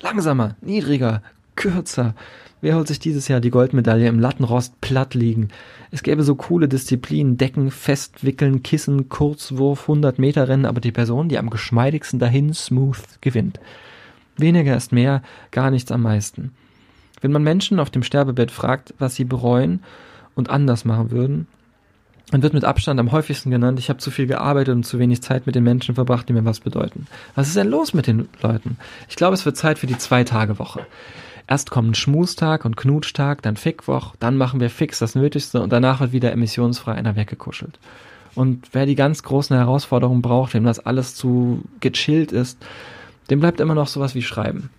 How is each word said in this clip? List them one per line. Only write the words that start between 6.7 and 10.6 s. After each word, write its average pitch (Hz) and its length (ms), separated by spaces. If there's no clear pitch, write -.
Decken, 135 360
Festwickeln, 135 920
Kissen, 143 460
Kurzwurf, 139 800
hundert 147 320
Meter 139 260
Rennen, 135 200